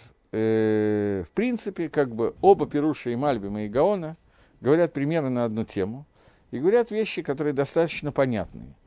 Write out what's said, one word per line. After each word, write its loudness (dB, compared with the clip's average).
Э, 2
в -20
принципе, -2
как 0
бы 0
оба 6
Пируша, -2
и -2
Мальбима, -2
и -6
Гаона 0
говорят 4
примерно -2
на 0
одну -2
тему, -6
и -6
говорят 2
вещи, -2
которые -2
достаточно -2
понятные. -2